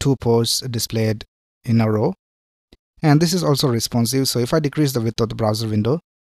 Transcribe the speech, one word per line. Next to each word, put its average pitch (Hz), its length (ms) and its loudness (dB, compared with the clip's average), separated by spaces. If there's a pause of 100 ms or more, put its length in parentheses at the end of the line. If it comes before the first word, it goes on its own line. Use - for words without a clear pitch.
two 139 160 2
posts 117 440 0
displayed 113 680 -4 (360)
in 113 200 2
a 110 100 2
row. 120 220 0 (880)
And 151 180 6
this 170 140 2
is 170 100 -2
also 147 240 2
responsive. 120 600 -2
So - 100 -4
if 120 160 -2
I 160 60 2
decrease 147 340 0
the 120 80 0
width 113 180 -2
of 110 80 0
the 110 60 -10
browser 110 340 -2
window, 107 320 0 (240)